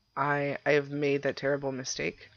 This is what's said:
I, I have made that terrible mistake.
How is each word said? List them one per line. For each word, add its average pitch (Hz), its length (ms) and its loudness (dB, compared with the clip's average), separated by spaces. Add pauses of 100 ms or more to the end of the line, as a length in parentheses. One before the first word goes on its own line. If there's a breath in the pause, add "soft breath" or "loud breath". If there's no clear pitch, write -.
(160)
I, 143 480 0
I 143 80 4
have 143 180 4
made 143 320 0
that 135 140 0
terrible 139 360 0
mistake. 135 640 -6